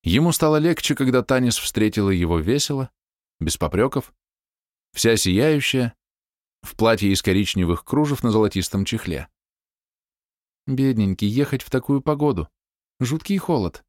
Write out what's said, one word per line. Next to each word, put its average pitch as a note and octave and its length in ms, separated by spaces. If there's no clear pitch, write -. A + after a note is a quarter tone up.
Ему D#3 240
стало D#3 240
легче, D#3 400
когда B2+ 260
Танис B2+ 360
встретила G#2+ 520
его E2+ 300
весело, C3+ 500
без - 160
попрёков, A2 560
вся A2+ 240
сияющая, B2+ 800
в - 160
платье G#2+ 340
из F#2+ 100
коричневых F#2 640
кружев C#3+ 400
на A#2 80
золотистом G2+ 540
чехле. E2 420
"Бедненький, A2+ 640
ехать C3+ 340
в - 80
такую C3+ 320
погоду. C#3+ 460
Жуткий D#3 360
холод. A#2+ 520